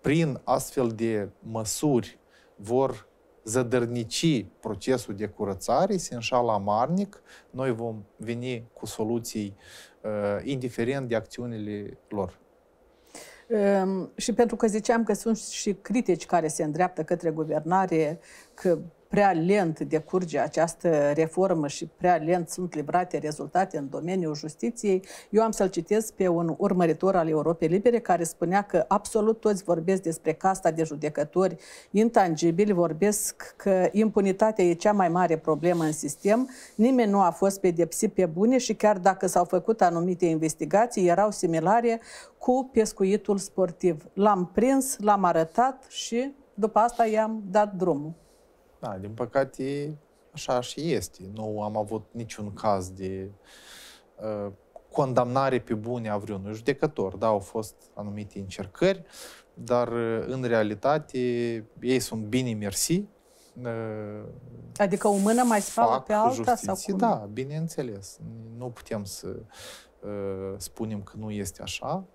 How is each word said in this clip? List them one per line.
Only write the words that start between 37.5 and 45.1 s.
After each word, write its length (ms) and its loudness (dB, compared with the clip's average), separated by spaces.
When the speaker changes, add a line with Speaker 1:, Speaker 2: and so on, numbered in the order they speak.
Speaker 2:
pedepsit 520 2
pe 140 2
bune 320 4
și 160 0
chiar 240 4
dacă 280 2
s-au 180 4
făcut 380 0
anumite 440 2
investigații, 840 2
erau 220 4
similare 720 0
cu 340 0
pescuitul 640 2
sportiv. 760 -2
L-am 420 2
prins, 440 2
l-am 260 2